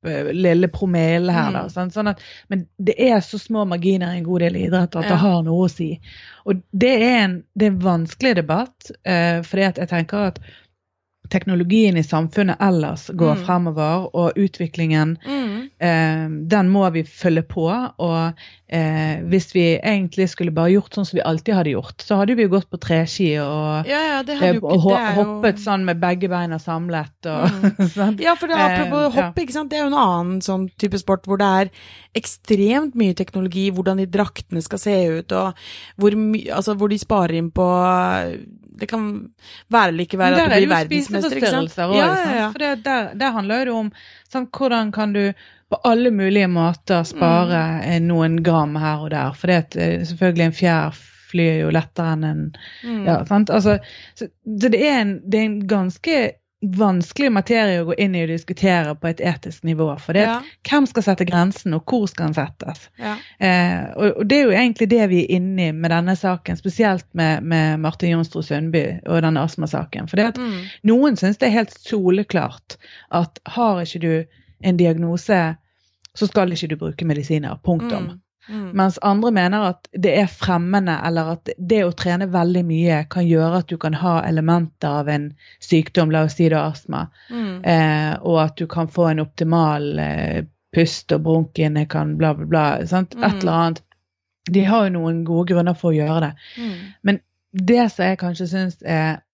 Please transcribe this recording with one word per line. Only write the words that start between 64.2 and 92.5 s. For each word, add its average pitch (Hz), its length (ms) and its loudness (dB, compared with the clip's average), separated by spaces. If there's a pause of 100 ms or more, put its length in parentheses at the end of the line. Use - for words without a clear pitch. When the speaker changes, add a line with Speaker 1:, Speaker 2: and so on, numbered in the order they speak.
Speaker 1:
det 277 100 4
er 285 60 4
jo 233 60 6
egentlig 226 400 2
det 220 180 4
vi 180 160 4
er - 120 0
inne 185 320 0
i 156 40 -2
med 165 180 -2
denne 175 260 2
saken, 180 420 -4
spesielt 196 560 0
med, 160 300 0
med 156 360 0
Martin 160 300 -2
Jonsrud 165 340 -2
Sundby 156 640 -2
og 165 160 2
denne 160 180 2
astmasaken, 156 720 -6
for 185 60 -2
det 208 100 2
at 233 120 -4
Speaker 2:
Mm. 220 220 -6 (240)
Speaker 1:
noen 240 320 4
synes 196 220 0
det 262 100 2
er 214 140 2
helt 202 160 -6
soleklart 190 1000 -2 (340)
at 170 360 -2
har 214 340 0
ikke 165 200 -8
du 160 240 -2 (380)
en 185 140 2
diagnose, 170 800 0 (580)
så 208 120 -2
skal 190 260 0
ikke 160 160 -6
du 156 80 -4
bruke 160 300 -6
medisiner, 147 580 -2
punktum. 190 400 -2
Speaker 2:
Mm. 175 160 -14 (300)
Mm. 208 240 -10
Speaker 1:
Mens 190 280 0
andre 208 280 2
mener 196 380 2
at - 260 -8
det 185 240 2
er 202 80 4
fremmende, 180 800 0
eller 165 260 0
at - 240 -8
det 185 280 0
å 175 100 0
trene 180 380 -2
veldig 180 340 2
mye 160 420 2
kan 180 160 -2
gjøre 165 340 4
at 175 100 -4
du 170 100 -6
kan 156 160 -4
ha 170 320 0
elementer 160 640 0
av 147 200 -2
en 147 240 -4 (300)
sykdom, 165 480 2
la 156 140 2
oss 156 100 -2
si 165 140 2
det 156 100 2
er 151 140 -2
astma, - 340 -8 (240)
Speaker 2:
Mm. 196 340 -8
Speaker 1:
eh, 156 580 2
og 170 200 2
at 156 140 -2
du 170 100 -6
kan 165 220 -4
få 165 220 2
en 156 100 0
optimal, 151 800 0
eh, 151 420 -4 (320)
pust, - 380 0
og 151 100 0
bronkiene 156 680 0
kan 151 300 -4
bla, 156 160 0
bla, 156 120 -8
bla, 151 400 0